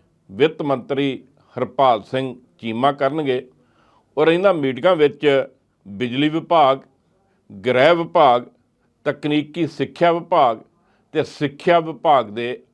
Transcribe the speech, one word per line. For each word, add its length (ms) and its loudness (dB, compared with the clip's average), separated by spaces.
ਵਿੱਤ 300 -2
ਮੰਤਰੀ 600 -4
ਹਰਪਾਲ 460 0
ਸਿੰਘ 320 -8
ਚੀਮਾ 320 -2
ਕਰਨਗੇ 580 -4
ਔਰ 100 2
ਇਹਨਾਂ 260 2
ਮੀਟਿੰਗਾਂ 420 -2
ਵਿੱਚ 520 2
ਬਿਜਲੀ 420 -4
ਵਿਭਾਗ, 480 2
ਗ੍ਰਹਿ 300 4
ਵਿਭਾਗ, 480 2
ਤਕਨੀਕੀ 640 -4
ਸਿੱਖਿਆ 440 -2
ਵਿਭਾਗ 460 0
ਤੇ 120 -2
ਸਿੱਖਿਆ 560 -2
ਵਿਭਾਗ 460 0
ਦੇ 380 -8